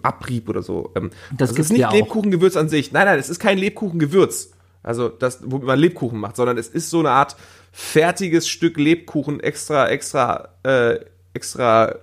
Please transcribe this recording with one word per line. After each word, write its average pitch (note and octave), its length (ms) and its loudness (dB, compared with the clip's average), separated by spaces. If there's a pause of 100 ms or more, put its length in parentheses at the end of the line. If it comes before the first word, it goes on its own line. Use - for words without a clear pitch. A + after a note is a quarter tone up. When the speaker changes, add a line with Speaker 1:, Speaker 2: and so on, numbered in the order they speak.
Speaker 1:
Abrieb A#2+ 460 -6
oder G#2 140 -4
so. - 340 -8
Ähm, A2+ 140 -6 (260)
Speaker 2:
Das B2+ 140 2
Speaker 1:
also - 20 -6
es - 40 -6
Speaker 2:
gibt's D#3 100 2
Speaker 1:
ist D#3+ 60 0
nicht B3 80 4
Speaker 2:
ja B3 80 2
auch. - 60 -2
Speaker 1:
Lebkuchengewürz G3 640 2
an D#3 120 2
sich. D3+ 240 -2
Nein, F3 140 4
nein, F3+ 120 4
es C3+ 100 -6
ist E3+ 120 -8
kein G3 180 2
Lebkuchengewürz. F3+ 920 0 (340)
Also A#2 240 -4
das, - 360 -6
womit C3 220 -6
man C3 140 2
Lebkuchen C#3+ 380 0
macht, G#2 180 -8
sondern A#2+ 220 0
es A#2 100 -6
ist D#3+ 220 -6
so E3+ 100 0
eine D3+ 100 2
Art C3 240 2 (380)
fertiges E3+ 760 0
Stück E3 300 -2
Lebkuchen, D3 640 0
extra, D3 480 0
extra, C3 640 -2 (120)
äh, B2 380 2 (340)
extra A2+ 680 2